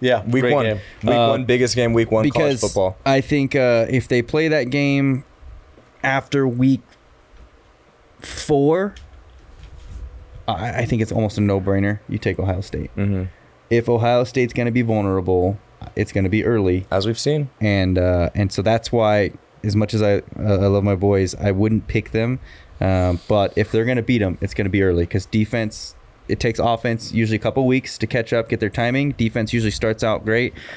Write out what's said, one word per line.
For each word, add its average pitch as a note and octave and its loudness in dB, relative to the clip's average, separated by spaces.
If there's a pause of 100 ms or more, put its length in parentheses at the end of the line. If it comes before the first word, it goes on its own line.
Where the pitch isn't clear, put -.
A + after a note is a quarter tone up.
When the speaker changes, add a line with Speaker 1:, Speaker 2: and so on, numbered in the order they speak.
Speaker 1:
Yeah, B2 2
Speaker 2:
Week B2 0
Speaker 1:
great B2+ 2
Speaker 2:
one. C3+ 2
Speaker 1:
game. G#2+ -2 (220)
Speaker 2:
Week A#2+ 0
Speaker 3:
Uh, A#2 4
Speaker 2:
one, A2+ 0
biggest B2 2
game, A#2 2
week A2+ 2
one, A2 2
college - -10
Speaker 3:
because C#3+ 0
Speaker 2:
football. F#2+ 0
Speaker 3:
I C3+ 4
think, C#3 0
uh, B2 4
if B2 0
they B2 2
play D#3 0
that C#3+ 0
game C#3 0 (760)
after C3+ 0
week B2+ 2 (1400)
four, D#3+ 0 (1500)
I, - -4
I A#2+ 0
think A2+ 0
it's G#2+ -4
almost G#2+ 0
a - 0
no-brainer. G2 0
You G#2+ -4
take G2 -2
Ohio F#2+ -2
State. - -8
Speaker 2:
Mm-hmm. G2+ -2 (460)
Speaker 3:
If A#2 2
Ohio A#2+ 2
State's B2 -2
gonna A#2+ -2
be A#2+ 2
vulnerable, F#2+ 2 (380)
it's G#2 -2
gonna F#2+ 2
be G#2 2
early. F#2+ 2
Speaker 2:
As F#2+ 0
we've A2+ -2
seen. D3 -2 (120)
Speaker 3:
And, F#2+ 2
uh, F2+ 2
and G2+ 0
so G2+ -4
that's A2+ 0
why, G#2+ 2 (320)
as G#2 0
much G#2+ 0
as G#2+ 2
I, G2+ 4
uh, - -2 (160)
I G2+ 2
love G2 2
my G2+ 2
boys, F#2+ 2
I G2+ 0
wouldn't G#2+ 0
pick - -4
them. A#2 -2 (420)
Um, F#2 2
but G2+ 2
if G2+ 0
they're A2+ 2
gonna A#2+ 0
beat A#2 2
'em, F2+ -2
it's - -6
gonna G2+ -2
be G2 2
early F2 2
'cause - -4
defense, A2 -4 (340)
it G#2 -2
takes A2+ -2
offense A#2 -2
usually A2 0
a G2+ -2
couple B2+ 0
weeks C3 0
to A#2 -4
catch A#2+ -4
up, A#2 -2
get A2+ -2
their G#2 -2
timing. C3 -2
Defense A2+ -2
usually A2+ 0
starts A2 -2
out G#2+ -2
great. A2+ 0 (240)